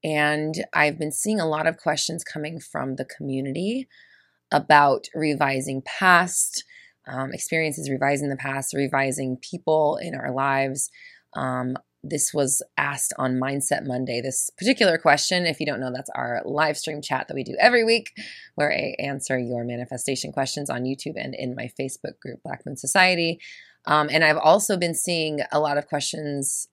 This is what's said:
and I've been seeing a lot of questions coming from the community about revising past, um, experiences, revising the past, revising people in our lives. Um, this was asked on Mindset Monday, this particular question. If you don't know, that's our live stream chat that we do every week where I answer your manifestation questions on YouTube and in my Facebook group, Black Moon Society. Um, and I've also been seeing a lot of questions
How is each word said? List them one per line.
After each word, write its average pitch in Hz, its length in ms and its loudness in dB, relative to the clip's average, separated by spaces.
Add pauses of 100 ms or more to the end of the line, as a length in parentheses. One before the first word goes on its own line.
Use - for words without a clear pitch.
and 151 500 2 (180)
I've 151 280 2
been 156 120 -2
seeing 214 280 -2
a 160 80 2
lot 156 180 0
of 160 120 0
questions 160 460 -2
coming 156 360 -8
from 135 380 -6
the 131 80 -6
community 147 800 -4 (640)
about 147 640 6
revising 139 680 0
past, - 800 2 (440)
um, 135 260 -6
experiences, 156 560 -2
revising 139 400 2
the 139 60 -2
past, 135 400 -6
revising 135 600 0
people 156 600 2
in 170 160 -6
our 135 180 -6
lives. 135 600 0 (440)
Um, 127 400 -2 (280)
this 147 320 -2
was 135 260 2 (160)
asked 143 400 -2
on 127 220 0
Mindset 139 440 -2
Monday, 123 380 -4
this 127 380 -4
particular 196 400 2
question. 170 480 4
If 151 120 -2
you 156 60 -2
don't 139 140 -4
know, 127 120 -4
that's 127 220 -10
our 123 320 -2
live 151 320 0
stream 151 240 -6
chat 135 260 -4
that - 60 -10
we 135 100 -4
do 127 160 -8
every 226 240 6
week 226 280 0 (420)
where 147 180 0
I 135 300 -2
answer 139 380 -2
your 120 240 -4
manifestation 123 680 -4
questions 139 380 -4
on 123 140 -2
YouTube 135 320 -4
and 131 180 -8
in 127 220 -6
my 123 240 -8
Facebook - 420 -8
group, - 220 -12
Black 139 200 -10
Moon - 140 -8
Society. 170 640 2 (480)
Um, 151 240 4
and 160 120 4
I've 151 140 6
also 190 400 6
been 170 160 0
seeing 160 460 -2 (120)
a 143 80 2
lot 147 200 2
of 143 80 -8
questions 147 840 -4